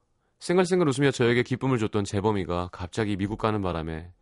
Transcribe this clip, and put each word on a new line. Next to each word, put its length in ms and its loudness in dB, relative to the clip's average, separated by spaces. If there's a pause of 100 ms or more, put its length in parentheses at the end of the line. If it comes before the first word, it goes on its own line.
(400)
생글생글 480 2
웃으며 240 2
저에게 320 4
기쁨을 340 0
줬던 280 0
재범이가 680 -2
갑자기 440 -4
미국 220 -2
가는 240 0
바람에 500 -6 (100)